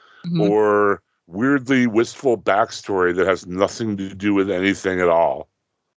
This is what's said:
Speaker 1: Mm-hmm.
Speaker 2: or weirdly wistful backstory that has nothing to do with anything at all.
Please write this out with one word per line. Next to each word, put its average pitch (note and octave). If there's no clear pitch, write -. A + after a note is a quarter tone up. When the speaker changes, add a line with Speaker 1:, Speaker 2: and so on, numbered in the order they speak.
Speaker 1:
Mm-hmm. E3+
Speaker 2:
or G#2
weirdly B2+
wistful A2+
backstory F#2+
that F2+
has F#2
nothing G2
to F#2+
do G2+
with G2
anything F#2
at F2+
all. D#2